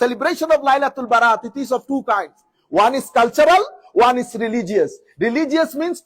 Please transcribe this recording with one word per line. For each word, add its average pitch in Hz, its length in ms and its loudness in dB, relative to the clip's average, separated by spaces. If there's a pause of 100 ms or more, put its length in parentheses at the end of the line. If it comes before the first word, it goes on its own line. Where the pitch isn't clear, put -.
celebration 294 460 -2
of 302 120 2
Lailatul 269 520 -2
Barat, 233 300 2
it 233 120 -14
is 262 200 -8
of 240 100 -8
two 277 160 -4
kinds। 196 360 -6 (340)
One 208 220 2
is 269 160 -4
cultural, 294 520 4 (300)
one 240 260 4
is 240 160 -6
religious। 214 560 -2 (280)
Religious 294 560 0
means 320 320 -6